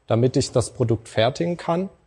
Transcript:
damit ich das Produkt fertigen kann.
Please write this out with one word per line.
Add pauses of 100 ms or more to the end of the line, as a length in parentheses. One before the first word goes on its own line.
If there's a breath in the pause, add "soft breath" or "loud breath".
damit
ich
das
Produkt
fertigen
kann. (180)